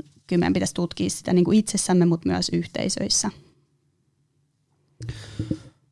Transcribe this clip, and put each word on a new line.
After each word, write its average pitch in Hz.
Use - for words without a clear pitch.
kyllä 180
meidän 165
pitäisi 185
tutkia 175
sitä -
niinku 180
itsessämme, 190
mut 170
myös -
yhteisöissä. -